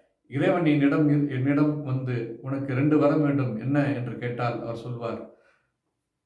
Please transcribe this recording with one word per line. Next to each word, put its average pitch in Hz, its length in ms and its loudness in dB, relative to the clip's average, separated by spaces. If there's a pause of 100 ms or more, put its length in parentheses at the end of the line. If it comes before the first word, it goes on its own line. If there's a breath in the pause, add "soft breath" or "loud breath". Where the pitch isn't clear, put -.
(260 loud breath)
"இறைவன் 175 380 2
என்னிடம் 147 440 4
இரு-, 143 200 2
என்னிடம் 143 540 0
வந்து 127 580 -4
உனக்கு 131 320 -4
ரெண்டு 151 240 4
வரம் 147 240 4
வேண்டும், 131 380 0
என்ன?" 139 340 0
என்று 123 240 -6
கேட்டால் 120 440 -4
அவர் 113 140 -8
சொல்வார், 117 600 -8 (920 soft breath)